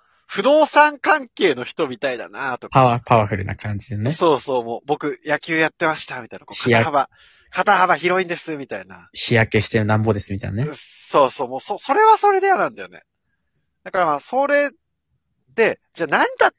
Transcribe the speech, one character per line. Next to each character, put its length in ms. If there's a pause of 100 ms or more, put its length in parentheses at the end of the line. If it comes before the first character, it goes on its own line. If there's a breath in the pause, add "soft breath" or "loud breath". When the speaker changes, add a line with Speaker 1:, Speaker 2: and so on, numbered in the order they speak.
(280)
Speaker 1:
不 140
動 240
産 340
関 300
係 260
の 80
人 240
み 100
た 140
い 60
だ 100
な 300
と 100
か。 60
Speaker 2:
パ 120
ワ 140
ー、 60
パ 140
ワ 60
フ 120
ル 80
な 100
感 240
じ 120
で 60
ね。 140
Speaker 1:
そ 240
う 60
そ 180
う、 60
も 140
う、 60
「僕 380
野 160
球 160
や 140
っ 20
て 160
ま 80
し 120
た」 140
み 60
た 80
い 40
な。 60
こ 80
う、 80
Speaker 2:
日 100
焼 120
け 80
Speaker 1:
肩 0
幅、 180 (420 soft breath)
肩 260
幅 180
広 260
い 40
ん 20
で 80
す、 220
み 100
た 140
い 40
な。 280
Speaker 2:
日 220
焼 140
け 120
し 80
て 160
な 100
ん 60
ぼ 100
で 80
す、 140
み 80
た 80
い 40
な 120
ね。 80
Speaker 1:
そ 540
う 40
そ 140
う、 20
も 100
う、 40
そ-、 180
そ 140
れ 100
は 140
そ 160
れ 80
で 60
嫌 100
な 100
ん 80
だ 80
よ 60
ね。 140 (840)
だ 60
か 80
ら 80
ま 80
あ、 40
そ 280
れ 240 (840)
で、 260 (140)
じ 100
ゃ 20
あ 20
何 200 (120)
だ 80
っ 120